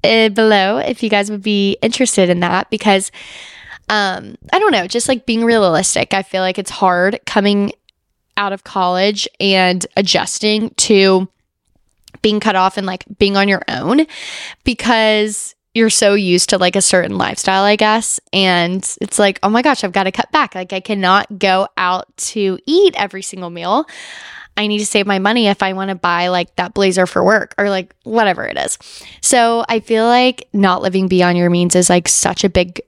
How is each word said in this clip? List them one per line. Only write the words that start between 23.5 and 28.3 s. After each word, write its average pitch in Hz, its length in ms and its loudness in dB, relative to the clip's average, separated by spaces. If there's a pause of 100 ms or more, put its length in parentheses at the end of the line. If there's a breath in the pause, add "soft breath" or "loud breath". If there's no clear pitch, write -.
meal. 175 340 -2 (720 loud breath)
I 208 120 -2
need 208 100 -2
to 208 80 -4
save 202 200 0
my 196 120 2
money 214 300 2
if 196 140 0
I 190 120 -2
wanna 190 220 -6
buy, 175 320 0
like, 180 280 -2
that 185 160 -6
blazer 190 340 2
for - 160 -2
work 202 360 0
or, 202 100 0
like, 190 260 -4 (100)
whatever 220 400 0